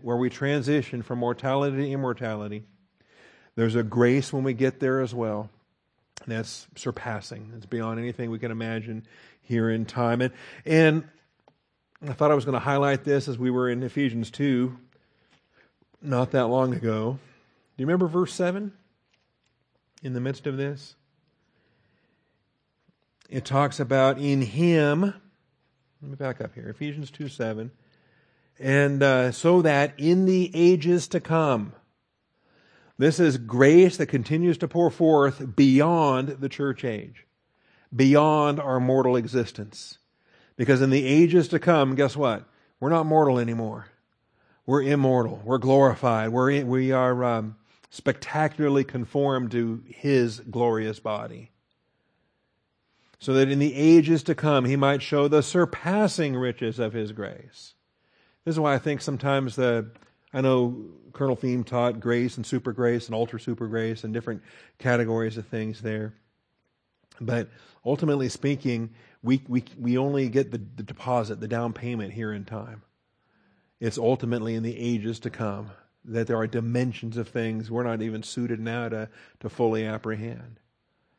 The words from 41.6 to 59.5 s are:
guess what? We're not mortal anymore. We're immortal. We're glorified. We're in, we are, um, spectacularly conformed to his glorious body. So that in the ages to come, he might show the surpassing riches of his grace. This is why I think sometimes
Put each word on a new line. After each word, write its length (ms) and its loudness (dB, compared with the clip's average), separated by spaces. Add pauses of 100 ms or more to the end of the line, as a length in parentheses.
guess 220 0
what? 260 -2 (380)
We're 80 0
not 160 2
mortal 340 4
anymore. 480 -4 (800)
We're 180 2
immortal. 640 2
We're 140 0
glorified. 680 4
We're 220 2
in, 160 0
we 240 0
are, 320 2
um, 320 -2 (340)
spectacularly 920 -2
conformed 680 -2
to 360 -4
his 540 0
glorious 580 -2
body. 520 -10 (1700)
So 160 -4
that 160 4
in 100 0
the 140 2
ages 500 6
to 120 -2
come, 300 2
he 100 0
might 260 2
show 280 0
the 120 4
surpassing 920 0
riches 440 -4
of 120 -2
his 220 -6
grace. 600 -14 (720)
This 120 -4
is 40 -2
why 160 2
I 20 4
think 240 -4
sometimes 540 -2